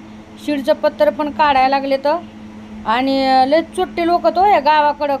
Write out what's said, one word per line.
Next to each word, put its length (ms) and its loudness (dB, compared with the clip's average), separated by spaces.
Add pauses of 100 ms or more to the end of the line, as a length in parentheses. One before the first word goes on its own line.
(460)
शिडचं 260 -2
पत्र 380 0
पण 200 -4
काढायला 380 2
लागले 280 0
तर. 200 0 (720)
आणि, 400 0
अं, 200 4
लय 160 2
चोट्टे 440 -4
लोक 200 0
तो 200 2
या 140 4
गावाकडं, 600 2